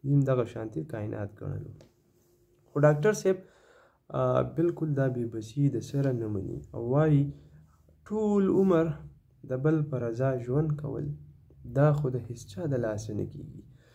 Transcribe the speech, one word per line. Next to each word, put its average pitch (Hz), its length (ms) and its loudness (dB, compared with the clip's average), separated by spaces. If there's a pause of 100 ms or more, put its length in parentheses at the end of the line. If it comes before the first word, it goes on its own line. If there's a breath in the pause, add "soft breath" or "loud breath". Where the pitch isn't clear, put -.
دوی 139 100 2
هم 143 60 6
دغه 131 240 2
شانتي 113 400 -8
کائنات 107 560 -8
ګڼلو. 101 480 -10 (840)
خو 147 80 0
ډاکټر 151 320 4
صاحب، 190 240 0 (720 soft breath)
آ، 127 340 2
بالکل 160 540 0
دا 135 120 2
بې 120 240 -2
بسي 123 360 0
د 120 100 0
سره 135 340 -2
نه 113 160 -2
مني - 340 -6 (120)
او 120 140 -6
وایي، 143 440 4 (720 loud breath)
«ټول 202 440 2
عمر 185 380 4 (580)
د 131 80 -6
بل 151 300 2
په 139 160 -4
رضا 123 400 -2
ژوند 143 420 0
کول، 117 280 -6 (680)
دا 147 160 6
خو 143 180 0
د 123 60 -4
هیڅ 117 220 -8
چا - 280 -8
د 143 80 0
لاسه 110 400 -4
نه 101 120 -4
کیږي.» - 360 -14 (320 soft breath)